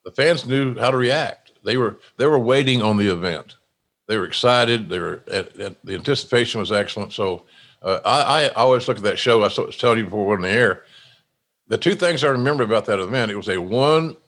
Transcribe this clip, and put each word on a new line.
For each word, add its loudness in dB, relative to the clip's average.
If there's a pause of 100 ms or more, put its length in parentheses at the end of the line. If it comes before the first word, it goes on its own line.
the -16
fans 0
knew -2
how 0
to 0
react. -2 (180)
They 0
were, -2 (180)
they 2
were 4
waiting 2
on 2
the 2
event. -4 (500)
They -2
were -2
excited. 2
They -4
were, -8
and, -6 (100)
and -10
the -10
anticipation -2
was -6
excellent. -4
So, -4 (400)
uh, -2
I, 2
I 2
always 2
look -2
at -10
that 0
show. 4
I 4
was -6
telling 2
you -2
before -4
we 0
went 0
on -2
the 2
air, 0 (800)
the -2
two 0
things 0
I 4
remember 0
about 0
that 0
event, -2
it -6
was -8
a -2
one 0 (120)